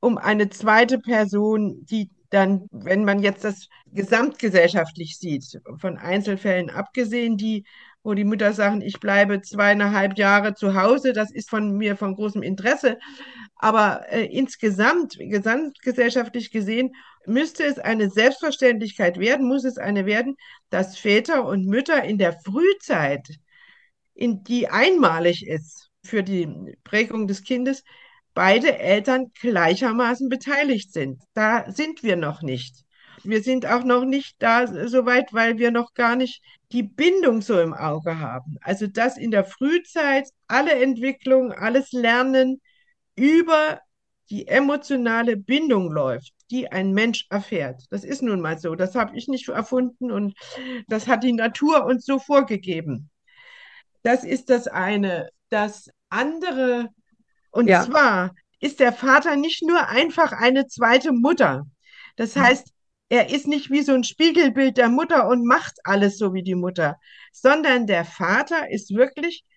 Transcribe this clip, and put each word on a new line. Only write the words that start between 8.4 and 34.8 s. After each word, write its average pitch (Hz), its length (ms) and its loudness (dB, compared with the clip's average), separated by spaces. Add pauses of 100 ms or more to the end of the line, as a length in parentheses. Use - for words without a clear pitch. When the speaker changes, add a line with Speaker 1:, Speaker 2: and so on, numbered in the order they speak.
Speaker 1:
sagen, 202 300 0
„Ich - 180 -10
bleibe 202 420 2
zweieinhalb 202 760 2
Jahre 202 380 4
zu 196 200 -2
Hause, 247 380 4
das 214 200 -4
ist - 180 -12
von 214 260 -2
mir 208 200 -2
von 196 180 -4
großem 208 280 -4
Interesse.“ 226 560 -2 (580)
Aber, 214 540 0
äh, 220 160 -2
insgesamt, 247 920 0
gesamtgesellschaftlich 240 1300 -2
gesehen, 220 420 -2 (340)
müsste 302 380 -2
es 277 140 -2
eine 214 320 -2
Selbstverständlichkeit 220 1080 0
werden, 254 280 0
muss 254 180 0
es 254 120 -4
eine 196 300 -2
werden, 233 300 -2 (340)
dass 190 280 -4
Väter 220 480 2
und 185 200 -2
Mütter 262 380 0
in 202 140 -4
der 170 260 0
Frühzeit, 196 840 0 (840)
in 220 300 -4
die 240 240 -2
einmalig 180 800 2
ist - 440 -10 (140)
für 214 180 -4
die 180 260 -4 (360)
Prägung 220 440 -2
des 190 140 -6
Kindes, 254 420 -4 (500)
beide 208 440 2
Eltern 226 640 0
gleichermaßen 233 880 0
beteiligt 269 640 -2
sind. 135 300 -8 (120)
Da 214 360 -2
sind 311 320 -6
wir 202 140 0
noch 156 260 -6
nicht. 131 420 -8 (380)
Wir 214 200 -2
sind 254 240 -2
auch 240 180 0
noch 247 200 2
nicht 269 340 -4
da 233 280 2 (220)